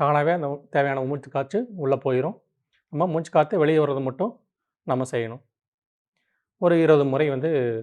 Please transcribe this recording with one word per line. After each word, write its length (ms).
தானாவே 320
அந்த 380
தேவையான 340
மூச்சு 260
காற்று 360
உள்ள 200
போயிரும். 400
நம்ம 240
மூச்சு 180
காத்து 280
வெளியே 200
வர்றது 240
மட்டும் 300
நம்ம 280
செய்யணும். 320
ஒரு 240
இருபது 220
முறை 240
வந்து 220